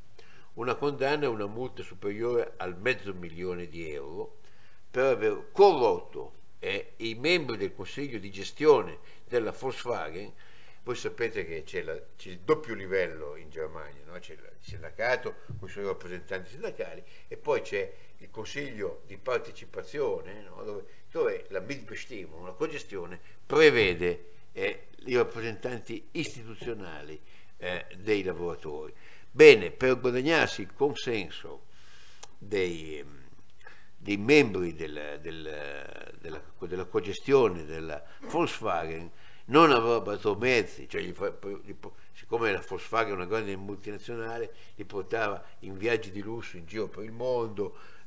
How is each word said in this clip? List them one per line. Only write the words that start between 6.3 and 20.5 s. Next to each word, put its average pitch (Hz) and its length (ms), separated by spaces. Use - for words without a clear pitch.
eh, - 380
i 113 180
membri 135 440
del 98 160
consiglio 123 440
di 98 120
gestione 101 680
della 110 260
Volkswagen. 104 800
Voi 123 140
sapete 107 480
che 80 200
c'è 90 180
la, 80 180
c'è - 140
il 90 80
doppio 117 360
livello 85 600
in 78 140
Germania, 76 560
no? 87 120
C'è 85 180
la, - 120
il - 100
sindacato 104 760
con 92 100
i - 20
suoi 101 140
rappresentanti 90 640
sindacali 107 560
e - 80
poi 135 240
c'è 98 340
il - 140
consiglio 107 760
di 98 140
partecipazione, 104 1200
no? 95 220